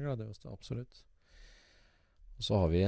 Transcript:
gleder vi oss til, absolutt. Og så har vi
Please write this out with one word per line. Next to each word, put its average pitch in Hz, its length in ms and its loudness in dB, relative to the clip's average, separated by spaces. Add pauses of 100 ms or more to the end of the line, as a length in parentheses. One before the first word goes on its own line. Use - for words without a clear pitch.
gleder 135 240 -6
vi 110 60 -12
oss 101 100 -16
til, 120 140 -14
absolutt. - 480 -10 (1400)
Og - 80 -6
så 107 120 2
har 90 140 4
vi 87 160 6